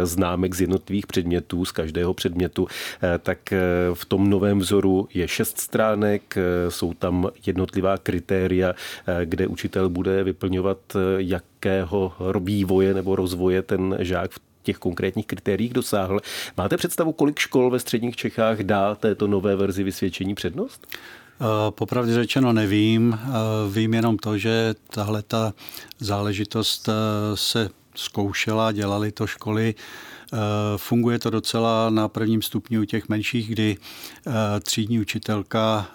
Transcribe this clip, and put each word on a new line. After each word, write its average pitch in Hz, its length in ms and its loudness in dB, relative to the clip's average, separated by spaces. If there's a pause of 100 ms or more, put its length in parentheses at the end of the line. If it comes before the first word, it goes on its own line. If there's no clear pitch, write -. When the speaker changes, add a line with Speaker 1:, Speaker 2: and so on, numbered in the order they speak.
Speaker 1:
známek 90 520 0
z 87 60 -4
jednotlivých 95 460 0
předmětů, 87 580 -2
z - 80 -6
každého 87 420 -2
předmětu, 87 520 -2 (360)
eh, 87 160 2
tak, - 340 -4
eh, 98 60 2 (360)
v - 100 -10
tom 98 260 2
novém 101 280 2
vzoru 95 560 2
je 85 140 0
šest - 320 -4
stránek, 107 760 0
eh, 90 340 2
jsou 85 240 -4
tam 90 340 0 (180)
jednotlivá 95 520 0
kritéria, 92 760 0 (320)
eh, 87 200 0
kde 90 200 0
učitel 95 420 -2
bude 95 360 0
vyplňovat, 95 540 0 (160)
eh, 104 40 0 (200)
jakého 92 1000 -2
ro-, 92 260 -2
vývoje 95 500 4
nebo 95 220 0
rozvoje 92 460 2
ten 95 360 0
žák 90 320 -2
v - 100 -18 (220)
těch - 160 -2
konkrétních 95 480 -2
kritériích 104 460 -2
dosáhl. 104 480 0 (360)
Máte 104 200 0
představu, 175 360 0
kolik 147 260 2
škol 127 320 4
ve 123 80 0
středních 120 380 -2
Čechách 110 420 0
dá 101 360 2
této 104 320 0
nové 101 300 2
verzi 98 260 0
vysvědčení 98 520 -2
přednost? 139 520 -6 (540)
Speaker 2:
Eh, 107 300 2
popravdě 117 440 0
řečeno 120 380 2
nevím. 110 720 4
Eh, 127 60 -6 (420)
vím 110 240 0
jenom 113 240 2
to, 107 200 -2
že 113 360 2 (160)
tahleta 107 640 -2 (440)
záležitost, 104 880 -2
eh, 110 40 0 (420)
se 107 340 0 (260)
zkoušela, 110 800 0
dělaly 104 400 -2
to 110 140 -4
školy. 107 480 -2 (580)
Eh, 156 40 -6 (400)
funguje 120 420 2
to 117 120 -2
docela 113 600 2
na 110 180 2
prvním 110 340 0
stupni 113 360 -2
u 104 60 2
těch 107 240 -4
menších, 107 400 -2
kdy, 107 280 0 (500)
eh, 107 340 0
třídní 113 400 0
učitelka 107 960 0